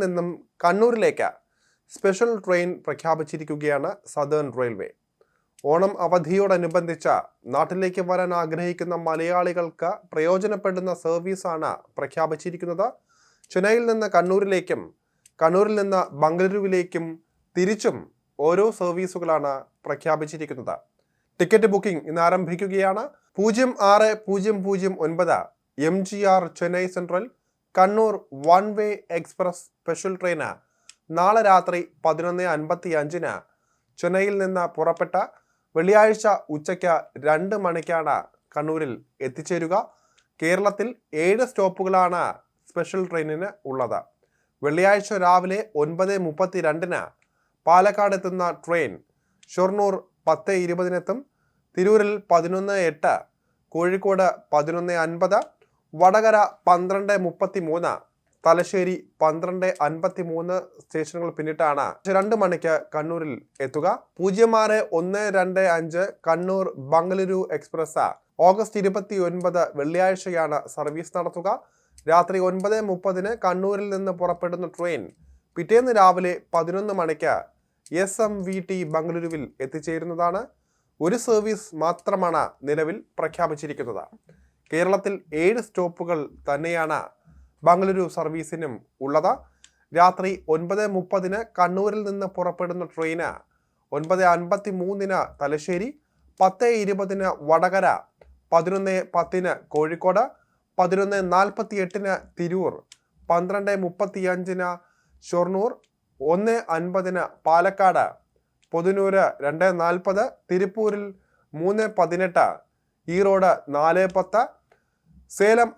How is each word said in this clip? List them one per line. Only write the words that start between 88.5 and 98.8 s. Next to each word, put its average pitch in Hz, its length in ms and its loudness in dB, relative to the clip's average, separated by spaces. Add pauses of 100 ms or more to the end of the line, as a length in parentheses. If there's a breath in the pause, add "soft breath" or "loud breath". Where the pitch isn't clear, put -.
ഉള്ളത്. 151 260 2 (680 soft breath)
രാത്രി 180 320 4 (240)
ഒൻപത് 175 280 -2 (140)
മുപ്പതിന് 185 420 -2 (200)
കണ്ണൂരിൽ 190 500 0
നിന്ന് 196 260 -6
പുറപ്പെടുന്ന 180 500 -4 (100)
ട്രെയിന് 165 340 -4 (680)
ഒൻപത് 175 360 0
അൻപത്തിമൂന്നിന് 190 880 -2 (200)
തലശ്ശേരി, 156 480 -4 (520)
പത്ത് 190 280 4 (140)
ഇരുപതിന് 190 480 -2 (200)
വടകര, 180 360 4 (640)
പതിനൊന്ന് 185 440 2 (180)